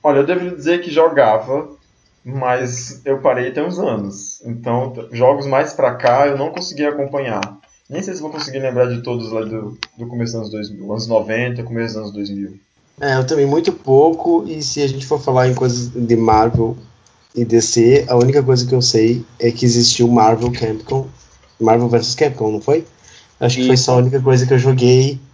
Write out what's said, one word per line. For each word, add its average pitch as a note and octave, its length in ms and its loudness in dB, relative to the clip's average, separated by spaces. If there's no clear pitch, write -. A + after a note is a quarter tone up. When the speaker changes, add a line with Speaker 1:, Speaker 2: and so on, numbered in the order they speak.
Speaker 1:
Olha, C#3+ 140 4
eu C#3+ 80 2
devo F3 300 -4
dizer E3+ 260 -2
que F3 80 -10
jogava, C#3 760 2
mas B2+ 800 -6
eu C3+ 140 -2
parei B2 340 -2
tem D3 100 -4
uns F3+ 160 -6
anos. G2+ 680 -8
Então, A#2+ 460 -4
t-, A#2 260 -14
jogos C3+ 300 2
mais C#3 280 -2
pra A#2+ 200 0
cá C3 320 2
eu C#3 100 0
não D3 140 -4
consegui D3 340 -8
acompanhar. C#3 560 -4
Nem D#3+ 140 -8
sei G3+ 100 -10
se D#3 80 -10
vou D3+ 80 -10
conseguir C#3 300 -10
lembrar B2+ 280 0
de A#2+ 140 -6
todos A#2+ 300 -6
lá A2+ 120 -4
do, G#2+ 360 -10
do A#2 120 -12
começo A#2 240 -6
dos A2+ 80 -6
anos G#2+ 100 -10
dois G#2 200 -8
mil, G2 200 -14
anos A2 160 -6
noventa, A#2 560 -2
começo A2+ 320 -6
dos - 20 -8
anos G#2+ 160 -10
dois G2+ 180 -8
mil. G2 280 -10
Speaker 2:
É, C#3 140 -2
eu C3 100 0
também C#3+ 220 0
muito E3 260 0
pouco, E3 760 2
e D#3 120 -10
se D3 220 -4
a C#3 60 0
gente C3+ 180 -8
for C#3+ 160 -2
falar B2+ 240 2
em B2+ 80 2
coisas B2 360 -2
de A#2+ 260 2
Marvel A2+ 600 2
e A#2+ 120 -2
D A2+ 160 4
C, A#2+ 480 4
a B2+ 80 2
única B2+ 260 4
coisa B2 240 2
que B2 80 0
eu B2 80 2
sei A#2+ 420 2
é A#2 140 0
que A#2 120 -6
existiu A#2+ 440 2
Marvel A2+ 420 4
Capcom, A#2+ 560 -6
Marvel A#2 280 4
versus A#2 280 0
Capcom, B2+ 340 0
não G#2+ 100 -4
foi? D#3 240 0
Acho B2+ 200 0
que B2+ 80 0
foi B2+ 80 6
Speaker 3:
Isso. B2+ 100 2
Speaker 2:
só B2+ 80 2
a B2 60 4
única B2+ 220 2
coisa B2+ 280 4
que C#3 40 2
eu B2+ 60 4
joguei C3 640 4